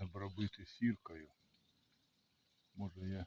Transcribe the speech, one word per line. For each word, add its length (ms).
обробити 600
сіркою. 640
Може, 340
я 180